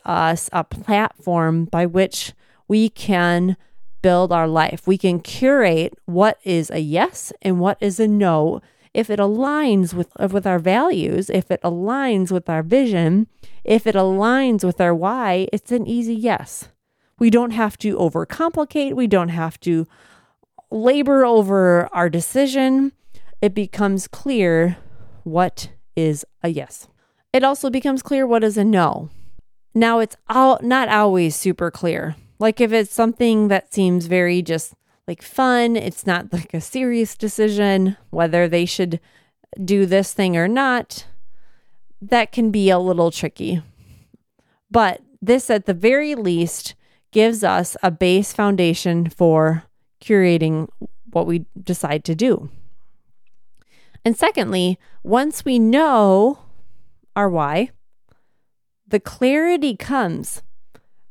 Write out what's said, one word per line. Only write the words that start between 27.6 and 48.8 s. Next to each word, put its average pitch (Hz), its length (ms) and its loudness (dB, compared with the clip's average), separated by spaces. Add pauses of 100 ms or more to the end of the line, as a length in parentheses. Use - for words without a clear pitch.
becomes 262 320 -2
clear 269 240 0
what 233 180 2
is 214 140 0
a 202 80 2
no. 175 440 2 (640)
Now, 226 260 2
it's 220 180 -4 (120)
al-, 262 320 4
not 247 280 0
always 185 460 2
super 175 360 -2
clear. - 440 -4 (240)
Like, 220 200 0
if 226 140 2
it's 214 200 0
something 226 540 2
that 196 260 -2
seems 180 340 0
very 180 340 0
just, 160 320 -6 (340)
like, 170 140 -12
fun, 240 540 0
it's 175 300 -8
not, 185 280 -4
like, 170 200 -8
a 165 80 -6
serious 240 540 -4
decision, 202 800 0 (120)
whether 170 380 0
they 170 180 0
should 170 340 -4 (640)
do 196 220 2
this 190 280 2
thing 185 220 0
or 170 120 2
not, 247 580 -2 (960)
that 220 300 0
can 226 200 0
be 196 180 2
a 180 100 4
little 175 320 2
tricky. - 500 -6 (1080)
But 214 320 0 (200)
this, 240 280 2
at 214 160 0
the 196 80 0
very 269 420 0
least, 175 600 -2 (360)
gives 220 320 2
us 185 400 0
a 185 80 2
base 185 420 2
foundation 175 760 0